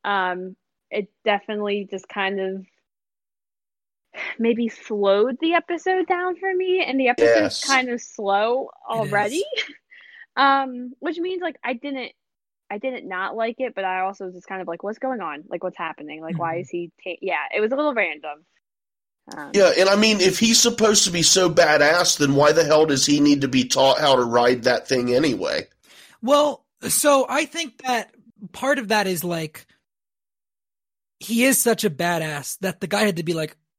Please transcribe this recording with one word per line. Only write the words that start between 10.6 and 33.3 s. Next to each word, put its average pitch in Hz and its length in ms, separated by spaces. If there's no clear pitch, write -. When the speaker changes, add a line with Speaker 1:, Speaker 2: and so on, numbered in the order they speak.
Speaker 1:
which 330 180
means, 359 240
like, 339 220
I 247 80
didn't, 262 400
I 208 80
didn't 254 280
not 185 280
like 226 240
it, 254 160
but 196 100
I 185 180
also 196 240
was 185 80
just 175 120
kind 190 160
of 170 60
like, 170 160
"What's 214 160
going 262 200
on? 151 280
Like, 175 160
what's 180 120
happening? 156 460
Like, 165 160
why 165 160
Speaker 3:
Mm-hmm. 170 60
Speaker 1:
is - 100
he 175 220
ta-," 180 160
yeah, 170 220
it 202 60
was 220 120
a 269 40
little 294 160
random. 156 520
Um, 147 180
Speaker 2:
Yeah, 190 220
and 190 120
I 202 80
mean, 214 240
if 185 180
he's 226 220
supposed 220 440
to 185 60
be 170 120
so 185 280
badass, 156 680
then 139 200
why 147 160
the 156 120
hell 156 220
does 139 180
he 147 140
need 143 220
to 135 80
be 127 160
taught 135 340
how 143 160
to 123 80
ride 120 400
that 123 240
thing 123 260
anyway? 107 540
Speaker 3:
Well, 294 420
so 285 400
I 302 160
think 320 380
that 247 320
part 190 260
of 214 100
that 208 180
is, 180 180
like, 165 420
he 233 260
is 269 140
such 226 260
a 196 60
badass 156 680
that 190 200
the 190 60
guy 202 180
had 190 120
to 170 60
be 165 120